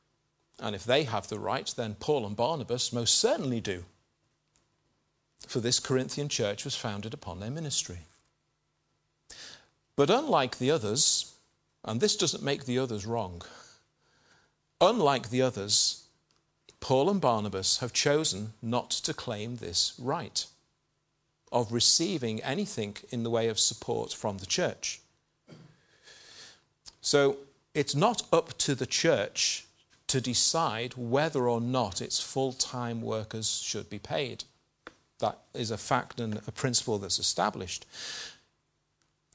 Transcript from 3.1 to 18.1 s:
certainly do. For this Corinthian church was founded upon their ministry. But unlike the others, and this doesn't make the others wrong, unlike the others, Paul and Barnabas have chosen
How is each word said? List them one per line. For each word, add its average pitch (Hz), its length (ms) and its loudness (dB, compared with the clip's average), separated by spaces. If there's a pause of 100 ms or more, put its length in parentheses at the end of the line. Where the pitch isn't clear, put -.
certainly 170 460 2
do. 90 240 -4 (1600)
For - 140 -2
this 120 180 2
Corinthian 131 480 -2
church 104 380 -2
was 139 100 -6
founded 107 380 -6
upon 87 260 -10
their 107 120 -6
ministry. 143 480 -4 (2000)
But 143 140 6
unlike 202 480 4
the 127 140 2
others, 123 640 2 (520)
and 110 160 -2
this 208 160 2
doesn't - 260 0
make 139 220 -2
the 123 140 0
others 110 260 -2
wrong, 98 380 -6 (1400)
unlike 147 480 6
the 127 120 2
others, 107 640 2 (760)
Paul 135 300 4
and 202 120 2
Barnabas 104 560 2
have 123 160 -6
chosen 127 680 2